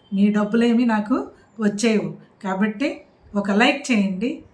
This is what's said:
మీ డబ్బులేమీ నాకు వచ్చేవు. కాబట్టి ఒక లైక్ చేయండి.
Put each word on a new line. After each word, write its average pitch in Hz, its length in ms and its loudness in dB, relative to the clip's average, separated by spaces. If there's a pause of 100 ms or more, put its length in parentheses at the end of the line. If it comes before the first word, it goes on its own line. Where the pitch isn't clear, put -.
(160)
మీ 202 140 4
డబ్బులేమీ 233 560 2
నాకు 226 420 0 (340)
వచ్చేవు. 202 540 0 (300)
కాబట్టి 214 560 -2 (340)
ఒక 202 160 -2
లైక్ 262 420 2
చేయండి. 202 500 -2 (120)